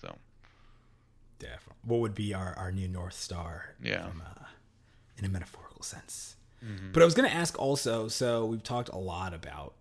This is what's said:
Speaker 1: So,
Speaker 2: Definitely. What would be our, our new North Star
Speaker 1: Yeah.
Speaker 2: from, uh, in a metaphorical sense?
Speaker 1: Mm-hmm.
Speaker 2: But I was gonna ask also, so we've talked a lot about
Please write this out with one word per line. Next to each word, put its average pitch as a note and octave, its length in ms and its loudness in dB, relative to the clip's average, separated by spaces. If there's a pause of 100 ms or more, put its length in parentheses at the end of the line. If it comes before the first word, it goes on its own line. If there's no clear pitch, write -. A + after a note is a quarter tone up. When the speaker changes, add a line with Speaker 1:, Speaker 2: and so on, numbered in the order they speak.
Speaker 1:
So, G1+ 140 -12 (1200)
Speaker 2:
Definitely. - 440 -16
What A#2 180 2
would G#2+ 140 0
be G#2 180 -2
our, F#2 240 -4
our F#2 140 -4
new F#2+ 160 -2
North F2+ 280 -6
Star E2+ 680 -8
Speaker 1:
Yeah. F2+ 280 -4
Speaker 2:
from, E2+ 120 -10
uh, - 220 -16 (720)
in G2 80 -4
a F#2+ 40 2
metaphorical - 540 -6
sense? - 520 -10 (280)
Speaker 1:
Mm-hmm. F#2+ 280 -8
Speaker 2:
But E3 100 8
I E3 40 12
was E3+ 80 8
gonna B3+ 160 8
ask E3+ 300 0
also, A#2 480 2
so A#2 380 2
we've A2 180 -2
talked B2 260 -2
a - 80 -6
lot F#2 360 -4
about D2+ 480 -12